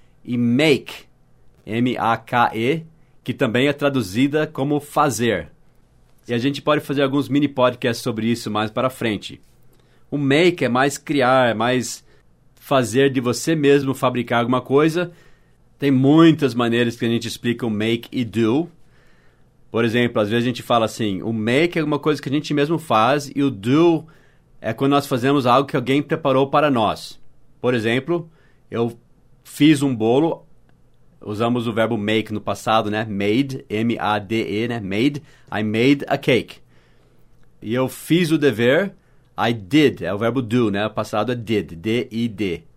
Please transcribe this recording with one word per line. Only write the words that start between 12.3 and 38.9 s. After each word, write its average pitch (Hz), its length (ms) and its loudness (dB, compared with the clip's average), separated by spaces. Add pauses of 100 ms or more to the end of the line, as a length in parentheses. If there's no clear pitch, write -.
fazer 135 540 2
de 131 100 -2
você 123 340 -2
mesmo, 139 400 2
fabricar 123 460 0
alguma 123 200 0
coisa. 160 520 0 (680)
Tem 139 140 0
muitas 143 600 6
maneiras 117 440 0
que - 80 -4
a 117 40 0
gente 113 200 -2
explica 120 360 -4
o 117 60 -2
make 110 400 -2
e 127 140 -4
do. 113 440 0 (1000)
Por 113 140 0
exemplo, 117 360 0
às 107 80 0
vezes 117 140 0
a 123 60 -2
gente 123 160 -6
fala 113 220 2
assim, 104 360 -4
o 113 100 -4
make 127 460 0
é - 20 0
alguma 151 200 -2
coisa 143 200 -2
que - 80 -10
a 127 40 -4
gente 151 200 -4
mesmo 147 240 0
faz 131 560 0
e 139 80 -2
o 139 80 2
do 147 560 2 (560)
é 110 120 -4
quando 135 180 -2
nós 143 160 2
fazemos 135 400 0
algo 127 220 4
que - 80 -4
alguém 135 260 0
preparou 139 480 0
para 147 220 2
nós. 104 480 -2 (400)
Por 123 120 0
exemplo, 131 560 -2 (400)
eu 117 300 -4 (460)
fiz 143 360 4
um 139 140 0
bolo, 123 500 0 (760)
usamos 117 460 -2
o 120 60 -2
verbo 110 240 0
make 107 360 -2
no 101 80 -6
passado, 107 480 -2
né? 107 160 -4
Made, 110 640 -2
M 110 300 -2
A 104 200 -2
D 104 460 -4
E, 117 40 -4
né? 120 100 -6
Made, 113 420 -2 (320)
I 107 120 -4
made 123 420 2
a - 100 0
cake. - 420 -2 (1040)
E 107 140 -6
eu 131 140 0
fiz 160 420 0
o 160 80 4
dever, 139 540 2 (440)